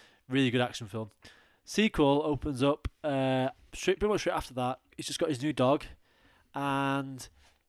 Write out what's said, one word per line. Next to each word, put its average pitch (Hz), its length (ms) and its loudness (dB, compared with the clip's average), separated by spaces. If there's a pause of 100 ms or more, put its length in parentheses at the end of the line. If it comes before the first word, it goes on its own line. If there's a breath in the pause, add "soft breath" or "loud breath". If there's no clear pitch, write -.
(300 loud breath)
really 131 220 2
good 123 100 2
action 120 240 -4
film. 110 240 -10 (560 soft breath)
Sequel 151 580 4
opens 147 380 -2
up, 143 260 2 (160)
uh, 135 460 0 (240)
straight, - 260 0
pretty 214 120 2
much 196 100 2
straight - 140 0
after 139 180 -6
that. 127 240 -4 (180)
He's 160 120 -10
just - 100 -8
got 165 120 0
his 123 120 -2
new 151 120 -2
dog, 127 320 2 (680 soft breath)
and 139 760 -2 (420 soft breath)